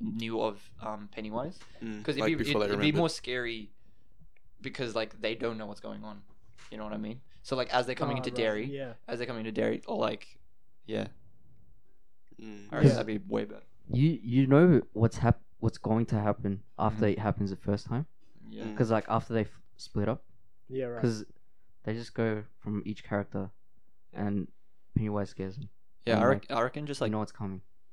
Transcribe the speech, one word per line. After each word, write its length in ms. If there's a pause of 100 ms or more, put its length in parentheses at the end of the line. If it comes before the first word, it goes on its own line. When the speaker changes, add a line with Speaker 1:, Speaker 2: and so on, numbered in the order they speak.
Speaker 1:
knew 420
of, 280 (120)
um, 280
Pennywise. 480 (240)
Speaker 2:
Mm, 220
Speaker 1:
'Cause 120
it'd 40
Speaker 2:
like, 80
Speaker 1:
be, 60
Speaker 2:
before 160
Speaker 1:
it'd, 120
Speaker 2:
they 40
Speaker 1:
it'd 40 (100)
be 80
Speaker 2:
remembered. 100
Speaker 1:
more 100
scary 640 (920)
because, 340
like, 260
they 140
don't 240
know 80
what's 140
going 240
on. 180 (480)
You 80
know 60
what 80
I 60
mean? 220 (220)
So, 140
like, 160
as 140
they're 80
coming 220
Speaker 3:
Oh, 20
Speaker 1:
into 120
Speaker 3:
right, 60
Speaker 1:
Derry, 300
Speaker 3:
yeah. 280 (120)
Speaker 1:
as 120
they're 80
coming 200
into 60
Derry, 340
or, 120
like, 400 (480)
yeah. 220 (1300)
Speaker 2:
Mm. 300
Speaker 1:
I 60
reckon 140
Speaker 3:
Yeah. 60
Speaker 1:
that'd 100
be 120 (140)
way 120
better. 180 (300)
Speaker 4:
You, 300
you 240
know 360 (100)
what's 260
hap-, 220 (200)
what's 180
going 280
to 140
happen 420 (160)
after 180 (100)
Speaker 1:
Mm-hmm. 60
Speaker 4:
it 80
happens 300
the 60
first 300
time? 200 (440)
Speaker 1:
Yeah. 140
Speaker 2:
Mm. 120
Speaker 4:
'Cause, 140
like, 180
after 240
they 100
f-, 180 (160)
split 320
up. 160 (440)
Speaker 3:
Yeah, 180
right. 140
Speaker 4:
'Cause 240 (600)
they 100
just 200
go 300 (140)
from 260
each 200
character, 460 (640)
Speaker 1:
Yeah. 140
Speaker 4:
and 220 (480)
Pennywise 340
scares 260
them. 120 (360)
Speaker 1:
Yeah, 120
Speaker 4:
And, 80
Speaker 1:
I 40
Speaker 4:
like, 200
Speaker 1:
rec-, 20
I 120
reckon 240
just, 140
Speaker 4:
you 40
Speaker 1:
like, 80
Speaker 4:
know 80
what's 120
coming. 300 (300)